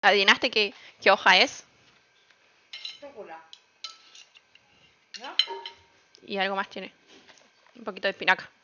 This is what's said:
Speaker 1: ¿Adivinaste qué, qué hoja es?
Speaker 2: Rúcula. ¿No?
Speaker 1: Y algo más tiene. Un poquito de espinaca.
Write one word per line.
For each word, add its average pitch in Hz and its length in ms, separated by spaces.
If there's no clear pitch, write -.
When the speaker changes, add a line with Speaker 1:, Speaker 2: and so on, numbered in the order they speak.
Speaker 1:
¿Adivinaste 208 480
qué, 208 220
qué 202 100
hoja 190 260
es? 233 260
Speaker 2:
Rúcula. 196 400
¿No? 277 120
Speaker 1:
Y 202 140
algo 196 200
más 202 120
tiene. 190 240
Un 226 100
poquito 190 220
de 190 40
espinaca. 185 380